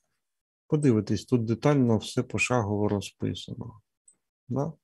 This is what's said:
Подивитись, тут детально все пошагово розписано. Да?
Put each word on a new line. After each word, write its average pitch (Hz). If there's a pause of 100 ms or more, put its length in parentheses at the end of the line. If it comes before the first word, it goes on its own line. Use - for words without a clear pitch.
(680)
Подивитись, 113
тут 117
детально 120
все 120
пошагово 104
розписано. - (680)
Да? 139 (100)